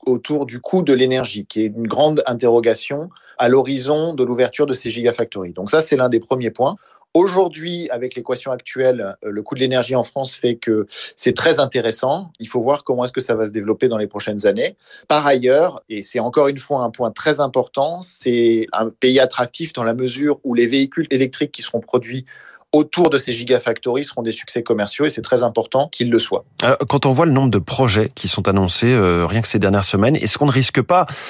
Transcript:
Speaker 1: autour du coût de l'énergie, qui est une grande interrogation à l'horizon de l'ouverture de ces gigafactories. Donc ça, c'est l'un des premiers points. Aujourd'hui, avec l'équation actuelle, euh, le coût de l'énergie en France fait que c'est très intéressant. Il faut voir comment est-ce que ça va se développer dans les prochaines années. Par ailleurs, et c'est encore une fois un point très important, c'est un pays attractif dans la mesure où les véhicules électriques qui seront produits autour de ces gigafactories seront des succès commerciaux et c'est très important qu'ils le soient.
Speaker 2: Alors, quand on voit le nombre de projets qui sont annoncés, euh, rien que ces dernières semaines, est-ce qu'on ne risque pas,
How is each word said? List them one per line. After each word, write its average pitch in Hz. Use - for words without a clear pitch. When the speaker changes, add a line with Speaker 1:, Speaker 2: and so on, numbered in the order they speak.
Speaker 1:
autour 131
du 123
coût 185
de 143
l'énergie, 127
qui 110
est 110
une 113
grande 143
interrogation 120
à 123
l'horizon 139
de 131
l'ouverture 123
de 135
ces 120
gigafactories. 113
Donc 95
ça, 156
c'est 156
l'un 127
des 113
premiers 120
points. 143
Aujourd'hui, 175
avec 127
l'équation 127
actuelle, 123
euh, 107
le 104
coût 135
de 127
l'énergie 127
en 120
France 131
fait 120
que 107
c'est 120
très 156
intéressant. 131
Il 113
faut 123
voir 139
comment 123
est-ce 123
que -
ça -
va 110
se 104
développer 107
dans 117
les 107
prochaines 104
années. 110
Par 151
ailleurs, 139
et 104
c'est -
encore 120
une 139
fois 131
un 117
point 120
très 147
important, 143
c'est 117
un 110
pays 131
attractif 131
dans 123
la 113
mesure 131
où 127
les 120
véhicules 139
électriques 135
qui -
seront -
produits 123
autour 151
de 139
ces 127
gigafactories 120
seront 127
des 113
succès -
commerciaux 110
et 151
c'est 120
très 123
important 120
qu'ils 120
le 113
soient. -
Speaker 2:
Alors, 127
quand 143
on 135
voit 160
le 160
nombre 127
de 101
projets 107
qui -
sont 98
annoncés, 98
euh, 90
rien 101
que 110
ces 117
dernières 98
semaines, 113
est-ce -
qu'on 147
ne 139
risque 127
pas, 180